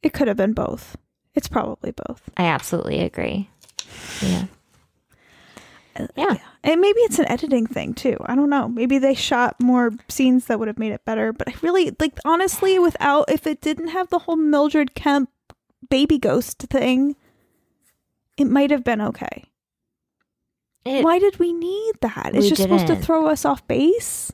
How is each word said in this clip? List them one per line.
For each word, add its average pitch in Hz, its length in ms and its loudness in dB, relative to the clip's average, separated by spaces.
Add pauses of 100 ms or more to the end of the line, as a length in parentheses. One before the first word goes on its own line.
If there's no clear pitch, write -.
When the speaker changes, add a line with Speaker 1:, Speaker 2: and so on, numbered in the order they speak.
Speaker 1:
It 311 100 0
could 269 140 0
have 202 100 -2
been 202 160 2
both. - 440 -8 (380)
It's - 120 -2
probably 220 440 -6
both. - 440 -14
Speaker 2:
I 180 100 0
absolutely 160 560 -2
agree. - 480 -6 (720)
Yeah. 185 240 -2 (1500)
Speaker 1:
Uh, - 180 -8
Speaker 2:
Yeah. 330 180 0
Speaker 1:
yeah. 185 40 -2 (260)
And 330 180 2
maybe 403 200 4
it's 453 180 2
an 311 100 2
editing 247 360 0
thing, - 280 -6
too. - 320 -2
I 240 100 -2
don't 285 140 4
know. 277 180 0
Maybe 247 300 0
they 269 160 4
shot - 480 0
more 247 300 4 (180)
scenes 254 360 2
that 226 140 -2
would 220 80 -4
have 214 120 -8
made 220 120 -4
it 208 140 -10
better. 220 280 -2
But - 160 -6
I 247 120 -12
really, 349 380 2
like, 311 260 -2
honestly, 370 540 2
without, 302 500 2
if 311 180 0
it 302 140 -6
didn't 311 280 -4
have 359 200 -4
the 349 100 0
whole 330 160 -4
Mildred 302 600 2
Kemp 285 340 0 (600)
baby 285 280 2
ghost 226 420 0 (100)
thing, 262 460 0 (1200)
it 285 80 4
might 277 260 4
have 277 120 0
been 226 180 -2
okay. - 440 -8 (1400)
Speaker 2:
It 262 180 0
Speaker 1:
Why 330 160 4
did 392 200 2
we 349 140 2
need 392 480 -4
that? - 320 -6
It's - 100 4
Speaker 2:
We - 60 6
Speaker 1:
just 311 120 2
supposed 190 260 2
to 339 60 2
Speaker 2:
didn't. 190 120 -4
Speaker 1:
throw 320 220 2
us 311 180 -2
off 277 220 -2
base. 330 680 -2